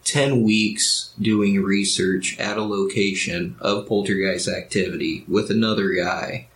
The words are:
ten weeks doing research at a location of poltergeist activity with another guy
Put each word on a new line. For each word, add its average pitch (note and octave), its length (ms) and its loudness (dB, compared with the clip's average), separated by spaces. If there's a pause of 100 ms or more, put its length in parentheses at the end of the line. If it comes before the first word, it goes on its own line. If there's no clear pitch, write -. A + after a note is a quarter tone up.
ten C#3 380 2
weeks G#2+ 760 2
doing G#2 420 4
research F#2+ 760 0
at G#2 180 -2
a G#2+ 60 -2
location G2 960 -2
of - 280 -2
poltergeist F#2+ 600 0
activity E2+ 800 -4
with G#2 240 0
another A2 400 2
guy F2 640 -4